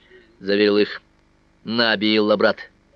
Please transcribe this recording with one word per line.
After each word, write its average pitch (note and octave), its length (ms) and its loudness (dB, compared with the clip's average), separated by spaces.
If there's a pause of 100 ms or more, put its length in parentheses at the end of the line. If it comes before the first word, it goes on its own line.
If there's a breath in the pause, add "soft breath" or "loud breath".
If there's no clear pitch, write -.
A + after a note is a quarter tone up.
(400 soft breath)
заверил G2+ 380 0
их - 240 -2 (640)
Наби G#2+ 540 0
Иллабрат. G#2 520 0 (260)